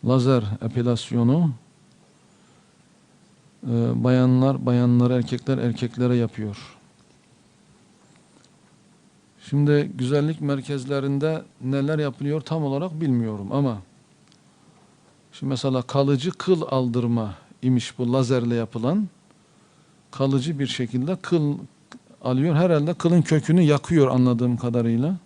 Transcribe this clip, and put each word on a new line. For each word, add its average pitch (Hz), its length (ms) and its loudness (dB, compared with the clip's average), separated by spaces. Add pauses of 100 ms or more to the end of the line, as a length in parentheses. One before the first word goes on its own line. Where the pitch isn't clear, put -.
Lazer 123 400 2 (200)
epilasyonu, 120 840 0 (2000)
e, 131 60 -8 (360)
bayanlar 127 640 4
bayanlara, 123 480 4
erkekler 123 440 -2
erkeklere 120 580 -2
yapıyor. 107 600 -6 (2750)
Şimdi 147 460 2
güzellik 147 460 -2
merkezlerinde 139 1000 -4 (180)
neler 139 380 -2
yapılıyor 143 420 -4
tam 156 240 -4
olarak 156 360 -6
bilmiyorum 113 520 -2
ama 131 260 -2 (1500)
şimdi 135 180 -8
mesela 131 320 -2
kalıcı 139 480 0
kıl 180 400 0
aldırma 120 640 0 (280)
imiş 123 360 0
bu 120 140 -2
lazerle 123 420 0
yapılan. 120 540 -2 (1000)
Kalıcı 139 480 -2
bir 139 80 -2
şekilde 127 500 -4
kıl 147 420 -2 (680)
alıyor. 131 300 0
Herhalde 165 400 2
kılın 170 280 4
kökünü 160 400 4
yakıyor 147 460 4
anladığım 123 480 2
kadarıyla. 120 680 0